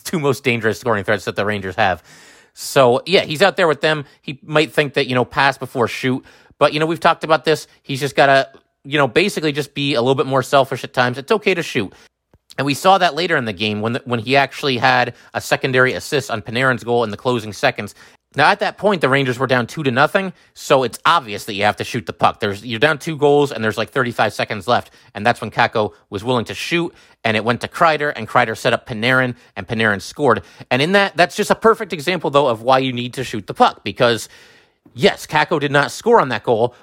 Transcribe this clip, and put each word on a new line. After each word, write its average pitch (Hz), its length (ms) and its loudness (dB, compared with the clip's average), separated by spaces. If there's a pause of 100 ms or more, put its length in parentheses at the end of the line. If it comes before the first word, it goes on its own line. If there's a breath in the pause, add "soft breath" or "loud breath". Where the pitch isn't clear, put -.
two 170 160 -4
most 139 240 -2
dangerous 113 340 0
scoring 110 240 -2
threats 101 220 -2
that 113 100 -8
the 104 100 -2
Rangers 98 300 -4
have. 92 260 0 (540 loud breath)
So, 131 520 2
yeah, 196 160 2
he's 160 200 -4
out 190 140 2
there 190 100 2
with 175 140 0
them. 156 240 0 (180 soft breath)
He - 220 -12
might 156 280 0
think 143 220 0
that, 139 140 0
you 127 80 -2
know, 123 80 2
pass 139 340 0
before 123 300 -2
shoot. 131 360 -4 (340 soft breath)
But, 147 140 4
you 151 60 -4
know, 156 80 2
we've 165 140 -4
talked 170 240 2
about 156 200 0
this. 156 220 0 (160 soft breath)
He's 139 160 -8
just 135 160 -6
gotta, 139 380 4 (320)
you 143 140 -2
know, 143 100 2
basically 160 420 0
just 139 240 -6
be 143 200 -2
a 117 60 0
little 127 140 2
bit 135 120 0
more 131 180 0
selfish 135 400 0
at - 80 -14
times. 123 260 0
It's 135 140 -4
okay 202 220 2
to 175 100 -2
shoot. 101 280 -6 (640 soft breath)
And 135 100 -4
we 143 80 -2
saw 190 240 4
that 170 180 2
later 170 200 -2
in 127 100 -2
the 110 60 -4
game 104 280 -4
when 113 140 -2
the, - 100 -6
when 120 160 -4
he 123 160 0
actually 139 400 0
had 123 400 2 (180 soft breath)
a 107 60 -4
secondary 127 540 0
assist 120 360 -4
on 110 120 -6
Panarin's 120 420 -2
goal 120 180 0
in 110 80 -4
the 101 60 -8
closing 113 360 -4
seconds. 113 440 -4 (400 soft breath)
Now, 143 120 4
at 208 120 2
that 185 180 -4
point, 190 220 0
the 139 80 2
Rangers 135 320 0
were 131 80 -2
down 123 180 0
two 156 160 -10
to 135 80 -2
nothing, 156 420 0 (220 soft breath)
so 135 300 2
it's 110 200 -8
obvious 135 420 0
that 110 80 -8
you 98 100 -2
have 104 120 2
to 110 80 -6
shoot 110 220 -8
the - 60 -8
puck. - 260 0
There's, 104 260 -6
you're 117 140 -8
down 147 220 2
two 160 160 -8
goals, 143 340 4
and 113 140 -6
there's, 110 120 -2
like, 110 140 -4
thirty-five 120 420 -2
seconds 113 360 -6
left, 117 240 -2 (240 soft breath)
and 104 100 -8
that's 120 140 0
when 110 100 -8
Kakko 110 440 -2 (160 soft breath)
was 98 120 -8
willing 120 220 -2
to 101 100 -10
shoot, 170 400 -4 (300 soft breath)
and 110 120 2
it 107 80 -2
went 117 180 -2
to - 60 -8
Kreider, 147 460 0
and 110 140 -10
Kreider 113 280 2
set 123 160 0
up - 140 -2
Panarin, 123 480 0 (220 soft breath)
and 95 100 -10
Panarin 110 340 0
scored. - 420 0 (280 loud breath)
And 127 100 0
in 160 120 0
that, 202 240 0
that's 170 180 2
just - 160 -2
a 196 60 2
perfect 220 360 0
example, 165 380 -4
though, 143 160 4
of 113 160 0
why 131 160 4
you 131 140 0
need 120 220 -8
to 131 100 -6
shoot 110 240 -8
the - 60 -10
puck, - 280 2
because 113 460 0 (640 soft breath)
yes, 147 320 0
Kakko 151 340 0
did 143 100 -2
not 139 220 2
score 226 280 4
on 143 100 0
that 110 120 -4
goal, 120 400 0